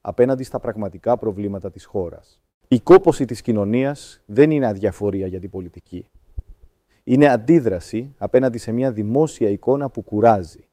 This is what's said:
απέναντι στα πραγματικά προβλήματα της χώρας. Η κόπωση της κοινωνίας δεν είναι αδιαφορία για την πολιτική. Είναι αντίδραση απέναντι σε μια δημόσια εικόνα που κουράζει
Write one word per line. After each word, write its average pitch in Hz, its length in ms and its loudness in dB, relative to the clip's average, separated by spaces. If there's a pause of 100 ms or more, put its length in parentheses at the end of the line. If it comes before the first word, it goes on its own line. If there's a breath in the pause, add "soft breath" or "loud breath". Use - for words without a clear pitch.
απέναντι 127 420 0
στα 123 160 -10
πραγματικά 110 580 -4
προβλήματα 101 540 -8
της - 140 -20
χώρας. - 560 -10 (260)
Η 123 120 2
κόπωση 165 460 6
της 113 160 -10
κοινωνίας 120 840 -4
δεν 143 260 4
είναι 139 160 0
αδιαφορία 98 600 -4
για 92 120 -10
την 92 100 -14
πολιτική. 90 560 -16 (1000)
Είναι 135 240 4
αντίδραση 120 920 0
απέναντι 127 400 0
σε 113 140 -10
μια 127 200 -2
δημόσια 113 580 -2
εικόνα 131 400 -2
που - 140 -10
κουράζει 104 680 0